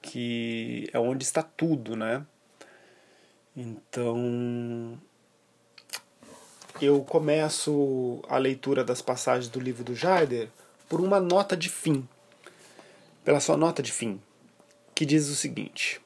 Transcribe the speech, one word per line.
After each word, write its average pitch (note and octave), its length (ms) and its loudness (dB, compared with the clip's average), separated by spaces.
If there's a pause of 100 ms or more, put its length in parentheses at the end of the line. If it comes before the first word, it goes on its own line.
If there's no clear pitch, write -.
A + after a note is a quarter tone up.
Que A#2 880 -4
é B2 60 2
onde C3 260 0
está - 180 0
tudo, C#3 540 -2
né? A2+ 280 -2 (1300)
Então, A#2+ 1400 -4 (1800)
eu C#3+ 220 6
começo D3 1300 0
a C3+ 80 0
leitura C3+ 480 2
das A#2+ 160 -2
passagens B2 480 0
do C3 100 -8
livro B2 240 -6
do B2 120 -6
Jaider C#3+ 560 2 (400)
por E3 100 0
uma G3 180 4
nota F#3+ 380 4
de E3+ 140 -4
fim, C3+ 360 0 (1160)
pela C#3+ 160 4
sua D#3+ 160 2
nota E3 260 2
de A#2+ 100 -4
fim, G#2 280 -4 (760)
que D#3+ 100 2
diz D3+ 240 4
o D3 60 -4
seguinte - 720 -6